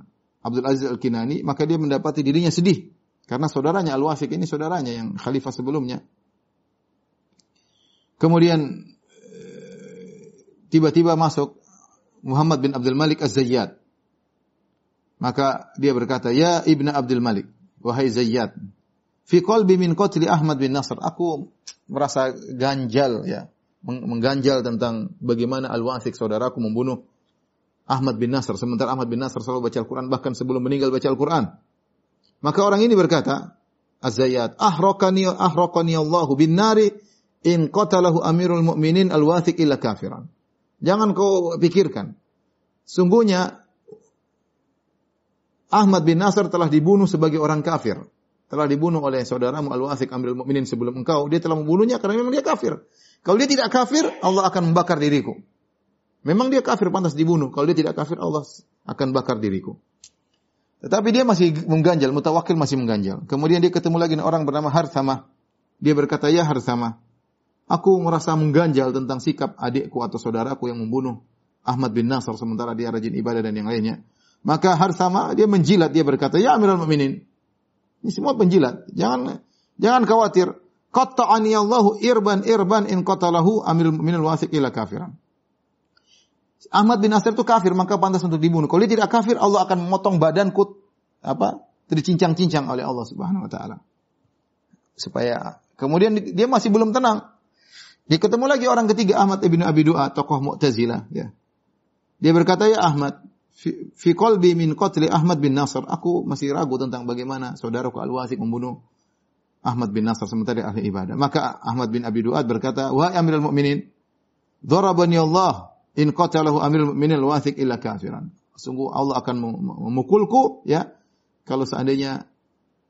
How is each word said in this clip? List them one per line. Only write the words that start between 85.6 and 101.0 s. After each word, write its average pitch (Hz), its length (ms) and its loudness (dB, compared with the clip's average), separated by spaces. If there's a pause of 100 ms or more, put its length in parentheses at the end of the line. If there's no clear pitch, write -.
Ahmad 208 320 4
bin 214 80 2
Nasr 220 240 2
itu 240 100 0
kafir, 190 320 2
maka 190 240 0
pantas 185 240 0
untuk 160 160 -2
dibunuh. 165 240 2
Kalau 170 160 2
dia 220 140 2
tidak - 160 0
kafir, 226 240 2
Allah 202 320 2
akan 180 180 -2
memotong 185 380 0
badanku, 196 560 0 (400)
apa, - 480 -4 (240)
tercincang-cincang 165 800 0
oleh 127 120 -6
Allah 123 240 -6
Subhanahu 185 380 -6
wa - 80 -14
taala. 110 260 -12 (1160)
Supaya, - 640 -6 (160)
kemudian 180 400 2
di-, 202 160 -6
dia 208 160 2
masih 233 240 2
belum 220 240 2
tenang. 240 320 0 (800)
Dia 160 160 4
ketemu 233 240 2
lagi 262 240 2
orang 226 160 2
ketiga, 214 320 4
Ahmad 196 240 2
ibnu 170 240 2
Abi 156 160 4
Du'a, 147 320 2
tokoh 143 240 -2
Mu'tazilah, 120 720 -2